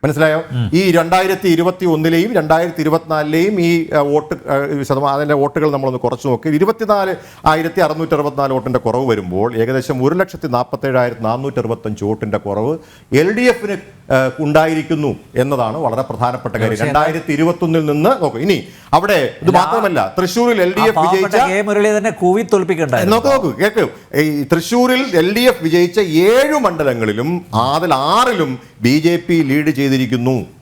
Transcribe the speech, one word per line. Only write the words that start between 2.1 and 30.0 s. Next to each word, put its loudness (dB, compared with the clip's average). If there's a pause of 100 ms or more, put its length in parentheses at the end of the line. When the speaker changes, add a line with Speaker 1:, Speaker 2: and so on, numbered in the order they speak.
Speaker 1:
രണ്ടായിരത്തി 0
ഇരുപത്തിനാലിലെയും 0 (100)
ഈ, 2 (260)
ആ, 2 (100)
വോട്ട്, -2 (160)
ആ, 0 (340)
ശതമാനം, 0
അതിൻ്റെ 0
വോട്ടുകൾ 0
നമ്മളൊന്ന് -2
കുറച്ച് -4
നോക്കി, -2
ഇരുപത്തിനാലായിരത്തി -2
അറുന്നൂറ്റി -2
അറുപത്തിനാല് -2
വോട്ടിൻ്റെ -2
കുറവ് 0
വരുമ്പോൾ -2 (120)
ഏകദേശം -2
ഒരു 2
ലക്ഷത്തി -4
നാൽപ്പത്തേഴായിരത്തി -2
നാനൂറ്റി -4
അറുപത്തഞ്ച് -6
വോട്ടിൻ്റെ -4
കുറവ് -2 (480)
എൽ 2 (100)
ഡി 2
എഫിന്, -6 (380)
ആ, 4 (260)
ഉണ്ടായിരിക്കുന്നു 0 (300)
എന്നതാണ് -2
വളരെ -2
പ്രധാനപ്പെട്ട -4
കാര്യം. 0
Speaker 2:
പക്ഷേ -2
Speaker 1:
രണ്ടായിരത്തി 0
ഇരുപത്തൊന്നിൽ 0
നിന്ന് 2 (100)
നോക്കൂ. -4
ഇനി 2 (400)
അവിടെ 2 (240)
ഇത് 4
Speaker 2:
ലാ-, 4
Speaker 1:
മാത്രമല്ല, 0 (200)
തൃശ്ശൂരിൽ 0
എൽ -2
ഡി 2
എഫ് 0
Speaker 2:
ആ 4
പാവപ്പെട്ട 2
Speaker 1:
വിജയിച്ച 2
Speaker 2:
കെ 0
മുരളീധരനെ 2 (100)
കൂവി 2 (120)
തോൽപ്പിക്കണ്ടായിരുന്നു. 0
Speaker 1:
നോക്കൂ, 2
നോക്കൂ, 0 (120)
കേൾക്കൂ. 2 (380)
ഈ 2 (280)
തൃശ്ശൂരിൽ 2 (200)
എൽ 2
ഡി 2
എഫ് -4
വിജയിച്ച 2 (300)
ഏഴ് 2 (100)
മണ്ഡലങ്ങളിലും -2 (460)
അതിൽ 0 (220)
ആറിലും 0 (320)
ബി 4 (100)
ജെ 2 (140)
പി 2 (120)
ലീഡ് 0
ചെയ്തിരിക്കുന്നു 0 (260)